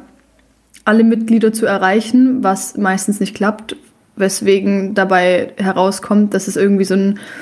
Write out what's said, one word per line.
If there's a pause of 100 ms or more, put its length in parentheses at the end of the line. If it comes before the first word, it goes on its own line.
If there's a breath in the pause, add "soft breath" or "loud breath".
(840)
alle
Mitglieder
zu
erreichen,
was
meistens
nicht
klappt, (400)
weswegen
dabei
herauskommt,
dass
es
irgendwie
so
ein, (220 loud breath)